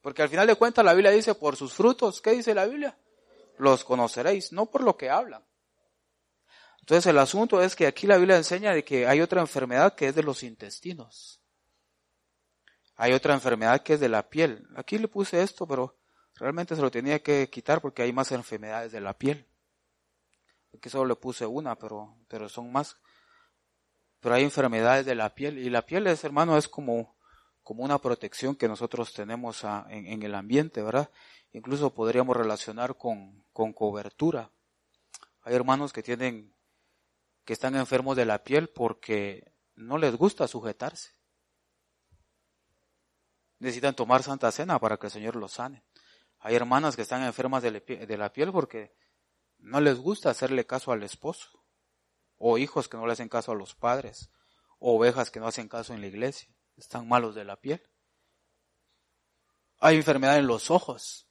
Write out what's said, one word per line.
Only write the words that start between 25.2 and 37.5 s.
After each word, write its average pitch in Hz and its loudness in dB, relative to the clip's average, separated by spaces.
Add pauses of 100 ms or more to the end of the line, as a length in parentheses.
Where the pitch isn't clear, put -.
piel. 143 -8
Y 127 -6
la 120 0
piel 196 -4
es, 165 0
hermano, 156 2
es 151 2
como, 117 -6 (460)
como 117 -12
una 143 0
protección 127 -4
que 120 -2
nosotros 117 -6
tenemos 113 -12
a, 104 -6
en, 104 -14
en 107 -10
el 104 -8
ambiente, 117 -2
¿verdad? 120 -4 (420)
Incluso 131 -4
podríamos 123 0
relacionar 113 -4
con, 101 -12
con 110 -4
cobertura. 107 -4 (920)
Hay 120 -4
hermanos 131 0
que 110 -12
tienen, 120 -8 (920)
que - -8